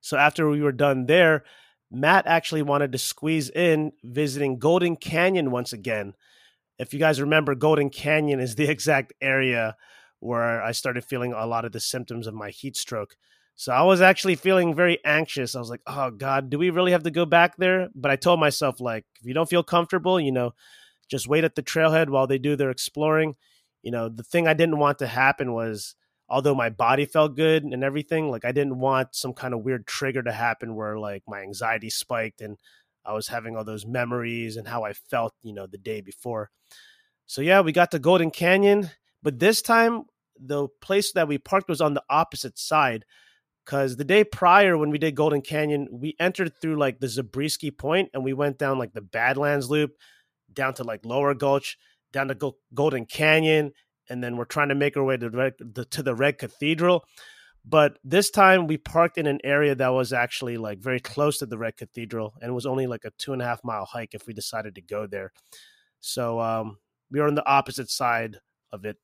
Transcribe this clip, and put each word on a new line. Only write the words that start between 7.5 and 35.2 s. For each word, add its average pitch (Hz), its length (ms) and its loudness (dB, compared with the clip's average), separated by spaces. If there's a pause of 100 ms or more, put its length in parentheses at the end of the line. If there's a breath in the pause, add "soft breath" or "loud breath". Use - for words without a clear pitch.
Golden 143 360 2
Canyon 147 500 0
is 123 140 -4
the 143 140 0
<laughs> - 20 0
exact 143 500 0
area 127 560 0 (440 soft breath)
where 117 420 -2
I 113 100 -4
started 123 320 -6
feeling 123 280 -6
a 110 140 -6
lot 117 180 -4
of 113 80 -10
the 113 80 -10
symptoms 117 460 -8
of 110 80 -12
my 104 160 -12
heat 135 260 -14
stroke. - 400 -8 (380)
So - 180 -6
I 131 100 6
was 180 180 8
actually 185 360 6
feeling 180 380 2
very 175 300 2
anxious. 147 520 -2
I - 20 -8
was 117 120 -10
like, 117 160 -12
"Oh, 135 240 -4
God, 135 400 -2
do 143 80 -4
we 180 120 2
really 180 220 2
have 175 120 2
to 165 60 -2
go 165 140 0
back 170 320 4
there?" 185 380 2
But 139 160 -2
I 135 60 2
told 175 220 4
myself, 143 420 0
like, 117 240 -6 (160)
"If 117 60 -16
you 127 80 -8
don't 160 140 0
feel 175 160 2
comfortable, 180 560 0
you 143 100 0
know, 123 240 -2 (540 soft breath)
just 135 180 -6
wait 147 160 2
at 160 120 0
the 139 80 -6
trailhead 160 460 2
while 135 180 2
they 135 120 0
do 147 160 0
their 135 160 0
exploring." 156 680 0 (460)
You - 80 -8
know, 117 180 -4
the 113 140 -12
thing 170 240 0
I 156 80 4
didn't 156 240 2
want 143 200 2
to 131 100 -4
happen 127 460 0
was, 113 420 -8 (320)
although 139 260 2
my 120 140 0
body 123 360 2
felt 151 320 0
good 160 280 2
and 127 180 -4
everything, 147 480 -2
like, 117 140 -8
I 123 80 -2
didn't 135 260 0
want 131 360 0
some 127 180 -8
kind 127 220 -8
of 110 100 -6
weird 127 220 -4
trigger 131 360 -4
to 117 100 -4
happen 113 440 -4
where, 107 220 -8
like, 101 280 -10
my 101 140 -12
anxiety 110 500 -6
spiked 113 500 -6
and 104 180 -14 (460 soft breath)
I 104 80 -10
was 107 160 -8
having 113 280 -10
all 110 80 -8
those 107 220 -12
memories 117 720 -6
and 113 120 -14
how 120 160 -6
I 104 80 -8
felt, 113 500 -6